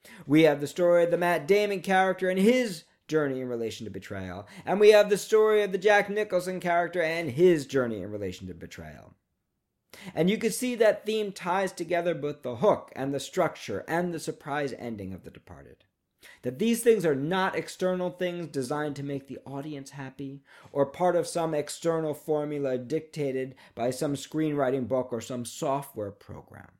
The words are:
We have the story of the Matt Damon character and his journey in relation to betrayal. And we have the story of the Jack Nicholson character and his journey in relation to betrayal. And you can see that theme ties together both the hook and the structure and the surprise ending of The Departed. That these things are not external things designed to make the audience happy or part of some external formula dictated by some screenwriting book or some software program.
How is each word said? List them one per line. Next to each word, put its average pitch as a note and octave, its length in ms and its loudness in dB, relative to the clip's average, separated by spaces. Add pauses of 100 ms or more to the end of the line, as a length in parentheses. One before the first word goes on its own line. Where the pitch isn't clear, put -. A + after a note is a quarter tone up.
(260)
We D#3 160 8
have D3 180 6
the D3 60 -2
story F3 380 4
of E3+ 80 2
the E3+ 40 4
Matt E3+ 300 0
Damon G3+ 340 2
character F#3 480 2
and F#3 120 0
his A3 440 2 (220)
journey C#3+ 360 0
in B2+ 60 -6
relation A#2 360 -6
to G#2 60 -10
betrayal. F#2+ 580 -10 (160)
And F#3+ 160 0
we G#3 100 10
have G#3 200 8
the G3+ 80 2
story G#3+ 440 4
of G3 100 -4
the G3 60 -2
Jack G3+ 300 4
Nicholson F#3 500 -2
character F3 440 0
and E3 280 -2
his D#3 360 6
journey A#2+ 340 0
in G2 100 -8
relation G2 360 -8
to F2+ 80 -12
betrayal. D#2+ 600 -16 (1000)
And F3 160 2
you A3 80 0
can A3+ 120 0
see B3 260 -4
that G#3 280 4
theme G#3+ 260 -2
ties F#3 420 -2
together E3+ 420 -2
both D3 280 -6
the B2 140 -6
hook F3 400 2
and C#3 160 -4
the C#3 80 -4
structure - 680 -4
and E3+ 280 -2
the D#3 40 -8
surprise C#3+ 600 -6
ending G2+ 340 -10
of F#2 100 -14
The E2+ 80 -20
Departed. - 540 -20 (560)
That B2 180 -6
these A3+ 240 2
things A3 220 6
are D3+ 100 4
not F#3 400 -2
external F3+ 540 -4
things F3 380 -6
designed D3 500 -4
to C#3 60 -8
make C#3+ 260 -8
the - 160 -12
audience C#3 460 -10
happy C#3 520 -14 (300)
or C#3 140 2
part F3 280 2
of E3 120 0
some E3 260 -2
external D#3 600 -2
formula D3 640 -2
dictated C3+ 760 -4 (200)
by A#2+ 160 -2
some C#3+ 240 -2
screenwriting C#3 760 -2
book B2+ 240 -2
or A2+ 80 -4
some B2 240 -8
software C3+ 640 -6
program. - 580 -18 (120)